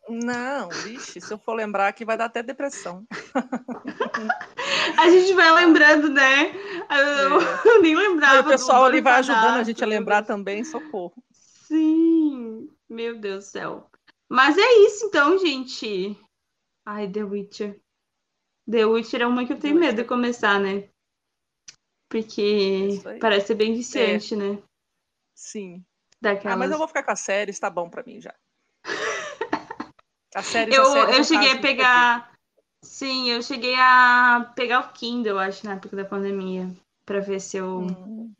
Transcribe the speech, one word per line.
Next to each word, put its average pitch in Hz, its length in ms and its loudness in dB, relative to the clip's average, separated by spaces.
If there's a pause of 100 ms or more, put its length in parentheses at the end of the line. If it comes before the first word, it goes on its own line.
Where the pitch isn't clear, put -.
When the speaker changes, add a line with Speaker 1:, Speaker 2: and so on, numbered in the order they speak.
Speaker 1:
Não, 240 600 -8 (160)
vixe, - 360 -16
se - 120 -14
eu 214 60 -10
for 226 160 -8
lembrar 202 340 -2
aqui 208 160 -8
vai 220 120 -4
dar 226 100 -4
até 233 160 -8
depressão. 233 680 -10
<laughs> - 1900 -8
Speaker 2:
A 339 120 6
gente 370 240 6
vai 330 180 6
lembrando, 311 560 6
né? 277 420 2 (400)
Eu, 285 500 2
Speaker 1:
É. - 220 -4
Speaker 2:
<laughs> - 40 4 (100)
eu 392 60 8
nem 311 140 4
lembrava 320 380 4
Speaker 1:
Não, 262 80 6
e 294 40 0
o - 20 -2
pessoal 262 320 4
Speaker 2:
do, - 40 8
do 262 80 6
Speaker 1:
ali 311 80 2
vai 247 140 4
ajudando 254 220 2
a 220 60 2
Speaker 2:
orfanato, 233 240 2
Speaker 1:
gente 233 180 -6
a - 20 -2
Speaker 2:
meu 214 120 -2
Speaker 1:
lembrar 208 220 0
Speaker 2:
Deus. 208 80 -16
Speaker 1:
também, 202 360 -6
socorro. 208 500 -12 (180)
Speaker 2:
Sim, 311 1400 -2 (180)
meu 233 300 -8
Deus 202 280 -8
do - 40 -20
céu. - 400 -12 (380)
Mas 277 280 4
é 466 160 6 (140)
isso 466 200 -4
então, 320 320 2
gente. 240 760 -4 (680)
Ai, 208 240 -8
The 208 140 -6
Witcher. 202 560 -10 (920)
The 220 160 2
Witcher 226 360 -2
é 240 40 0
uma 247 200 0
que 277 60 -6
eu 254 40 -4
Speaker 1:
The - 60 -12
Speaker 2:
tenho 294 120 0
medo 339 120 4 (100)
de 240 60 -4
Speaker 1:
Witcher. 240 60 -8
Speaker 2:
começar, 240 520 -2
né? 196 280 -4 (1200)
Porque 220 340 -6
Speaker 1:
Isso 196 680 -2
aí. 214 100 -14
Speaker 2:
parece 202 300 0
ser 226 80 0
bem 220 180 -2
viciante, 226 600 -4
Speaker 1:
É. - 20 -6
Speaker 2:
né? 202 220 -6 (760)
Speaker 1:
Sim. 185 500 -16 (360)
Speaker 2:
Daquelas 202 340 -2
Speaker 1:
Ah, - 20 -2
mas 254 140 -2
eu 311 80 -4
vou 320 100 -2
ficar 277 140 -6
com 247 80 -6
a 202 60 -2
série, 202 340 -6
está 202 180 -8
bom 170 220 -8
pra - 140 -16
mim - 160 -20
já. - 140 -20 (500)
Speaker 2:
<laughs> - 1120 -10 (380)
Speaker 1:
A 196 80 -8
série, 226 320 -2
Speaker 2:
Eu, 269 80 6
Speaker 1:
a 262 40 6
série 269 280 4
Speaker 2:
eu 269 40 4
Speaker 1:
no 294 60 4
Speaker 2:
cheguei 311 240 2
Speaker 1:
caso 262 40 2
Speaker 2:
a 262 40 0
Speaker 1:
do 262 60 -8
Speaker 2:
pegar, 247 720 2 (520)
sim, 262 460 -6
eu 240 120 -4
cheguei 254 320 -6
a 247 800 4
pegar 247 260 0
o 269 120 -12
Kindle, 233 460 -6
acho, 196 260 -6
na 208 100 -8
época 196 220 -14
da 196 80 -8
pandemia, 190 640 -6 (380)
pra 202 140 -4
ver 196 200 -8
se - 160 -12
eu, 185 220 -8
Speaker 1:
Hum. 196 600 -12